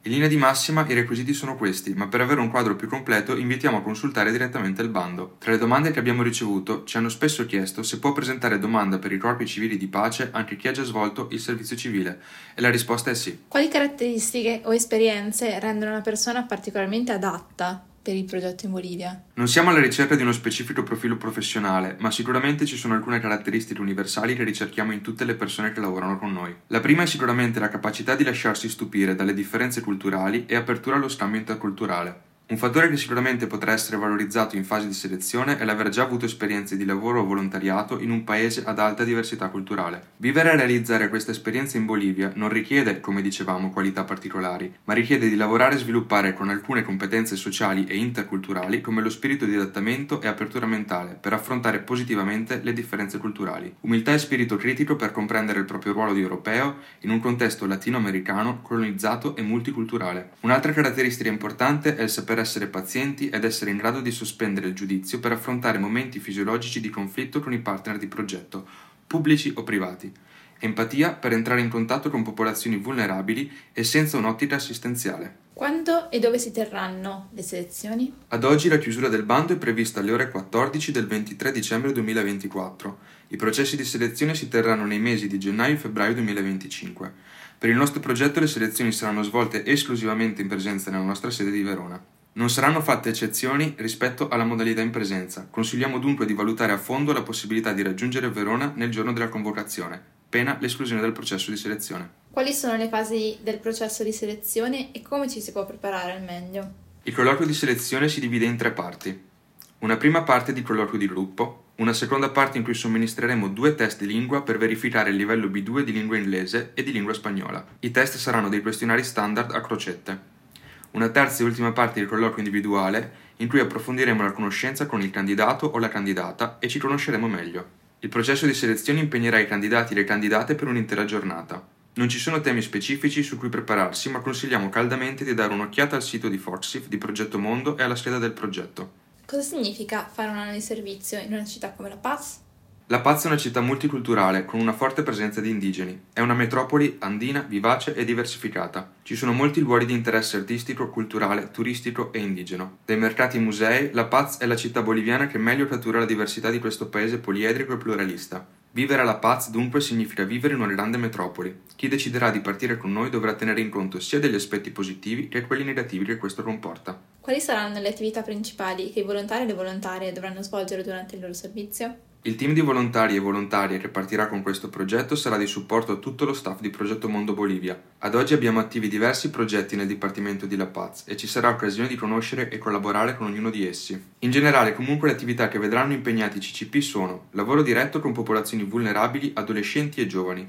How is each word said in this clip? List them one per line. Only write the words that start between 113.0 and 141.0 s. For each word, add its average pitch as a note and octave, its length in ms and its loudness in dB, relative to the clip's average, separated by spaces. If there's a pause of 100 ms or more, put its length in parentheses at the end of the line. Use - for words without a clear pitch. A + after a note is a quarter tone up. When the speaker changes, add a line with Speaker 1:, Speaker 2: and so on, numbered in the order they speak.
Speaker 1:
due A#2+ 260 4
test A2 260 0
di G2+ 60 -2
lingua B2 360 0
per A2+ 160 0
verificare A2+ 500 2
il G2+ 80 2
livello G#2 320 2
B G2 140 -2
due A#2+ 220 0
di A2+ 80 -2
lingua A2 260 0
inglese G2 560 -2
e C3+ 80 -2
di C3 100 -4
lingua G#2+ 220 -2
spagnola. F#2+ 500 -6 (160)
I A#2+ 100 -4
test B2+ 260 2
saranno A2+ 340 2
dei G#2 100 2
questionari A2+ 420 2
standard A2+ 520 -2
a A#2 80 -2
crocette. - 720 -8 (580)
Una A2+ 180 0
terza C3 320 4
e A#2 40 6
ultima A#2 260 2
parte A#2 280 2
di G2+ 60 0
colloquio A2 360 0
individuale G2+ 680 0 (260)
in A#2 100 -2
cui C3+ 120 4
approfondiremo A#2+ 640 2
la G2+ 100 0
conoscenza B2 540 -2
con A2 160 -2
il G2 80 -2
candidato G2+ 560 2
o D3 120 0
la A2+ 120 2
candidata G2 680 -2
e B2 100 0
ci A#2+ 100 -2
conosceremo C3+ 500 0
meglio. F2 400 -4 (300)
Il - 100 -6
processo C3+ 380 2
di C#3 80 4
selezione B2 460 2
impegnerà A#2 380 4
i G#2 80 6
candidati A2+ 460 2
e G#2 40 -2
le G2+ 80 4
candidate G#2+ 500 2
per D3 140 -2
un'intera A2 360 0
giornata. F#2 580 -4 (320)
Non B2 140 2
ci A#2+ 100 -2
sono D#3+ 220 0
temi B2 220 2
specifici C#3+ 600 0
su C#3 140 -8
cui A#2+ 140 -4
prepararsi, G#2+ 580 0
ma C3 120 -2
consigliamo A#2+ 500 0
caldamente B2+ 520 0
di C3 120 -2
dare G#2+ 180 2
un'occhiata G#2 440 0
al A#2+ 60 -2
sito A2 280 -4
di G2 80 -2
Foxif - 480 -8
di G#2+ 100 -4
Progetto G#2 420 -4
Mondo B2 380 -2
e B2+ 60 0
alla B2 140 2
scheda B2 220 -2
del A#2 140 0
progetto. - 720 -10 (220)
Speaker 2:
Cosa C#4 160 -2
significa A3 680 -4
fare G#3+ 200 -4
un G#3 80 -6
anno G#3 140 -8
di G#3 100 -6
servizio G#3 580 -8